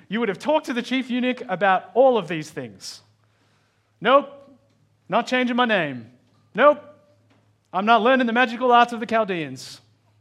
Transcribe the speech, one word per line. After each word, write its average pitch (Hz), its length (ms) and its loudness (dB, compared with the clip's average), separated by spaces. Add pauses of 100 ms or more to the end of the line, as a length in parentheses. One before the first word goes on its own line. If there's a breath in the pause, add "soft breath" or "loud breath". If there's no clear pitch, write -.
you 202 100 -6
would 233 80 -2
have 190 120 -6
talked 302 260 -2
to 302 80 -8
the 240 80 -4
chief 254 280 -4
eunuch 247 380 -4
about 185 460 0
all 254 240 4
of 180 100 -4
these 156 220 -8
things. 110 520 -16 (1000)
"Nope, 277 280 4 (800)
not 220 180 -2
changing 254 300 -2
my 247 80 2
name. 147 480 -4 (420)
Nope, 285 300 4 (880)
I'm 185 140 -2
not 226 160 4
learning 254 260 2
the 226 60 -4
magical 247 400 0
arts 240 180 6
of 233 80 -8
the 233 60 -8
Chaldeans. 180 720 -6 (420)